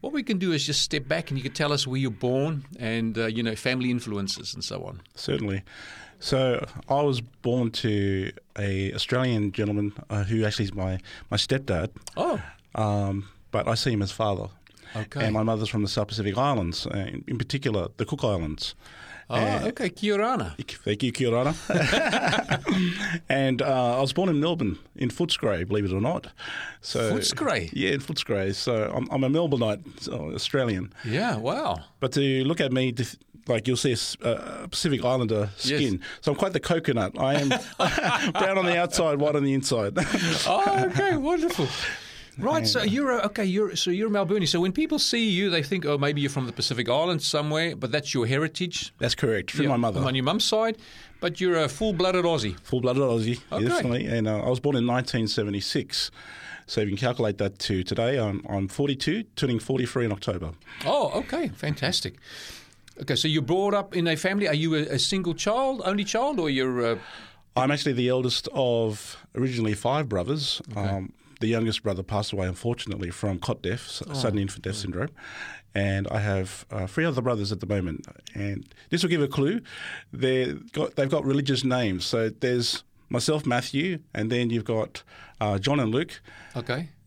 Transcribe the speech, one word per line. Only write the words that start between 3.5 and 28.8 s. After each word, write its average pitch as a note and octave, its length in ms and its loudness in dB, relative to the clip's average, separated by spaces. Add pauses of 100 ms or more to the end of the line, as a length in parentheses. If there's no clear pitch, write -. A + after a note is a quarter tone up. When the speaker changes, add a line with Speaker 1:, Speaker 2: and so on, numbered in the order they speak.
Speaker 1:
family B2+ 340 0
influences G#2+ 640 -4
and F#2+ 100 -10
so F#2 200 -6
on. F2+ 160 -12 (160)
Speaker 2:
Certainly. G2 480 -2 (540)
So C3 460 2 (240)
I C#3 140 4
was C3+ 180 2
born A#2+ 520 0
to G2 580 0 (280)
a G2 360 0
Australian A#2+ 580 0
gentleman, G#2 400 0 (180)
uh, G#2 140 0
who A2 200 2
actually G#2 220 0
is G2 80 -6
my, F#2+ 240 -2 (320)
my B2+ 60 0
stepdad. A2+ 540 0 (260)
Speaker 1:
Oh. D#4+ 240 0 (340)
Speaker 2:
Um, G2+ 540 0 (220)
but - 180 0
I A2+ 60 4
see A#2+ 180 0
him G#2 100 2
as G2 100 -2
father. G#2 360 0 (460)
Speaker 1:
Okay. A2 300 -4
Speaker 2:
And A2 100 2
my G#2+ 80 2
mother's A2 260 2
from G#2+ 140 0
the G2+ 60 0
South G2+ 200 0
Pacific G#2 280 -2
Islands, A#2 500 0
uh, - 100 -4
in, - 300 -4
in A#2+ 120 -4
particular A2 580 0
the A#2 80 0
Cook C#3 200 -4
Islands. E2 500 -2 (580)
Speaker 1:
Oh, A#2+ 40 0
Speaker 2:
And G#2 320 2
Speaker 1:
okay. B3+ 200 -2
Kia G#3 300 0
orana. G3+ 380 0 (280)
Speaker 2:
Thank G#2 200 0
you, A#2+ 80 2
kia B2 180 2
orana. B2+ 240 2 (140)
<laughs> F3+ 1600 0
And, C3+ 340 2
uh, B2+ 360 2
I - 20 2
was F3+ 120 2
born F#3 160 2
in D3+ 120 2
Melbourne, D3+ 380 0 (180)
in B2+ 120 0
Footscray, A2 580 0
believe G#2 180 0
it F#2 80 0
or F#2+ 80 0
not. D3+ 260 -2 (540)
So - 360 0
Speaker 1:
Footscray? C3+ 560 0
Speaker 2:
Yeah, - 180 0
in C#3 100 0
Footscray. G2+ 540 -2
So A2 400 0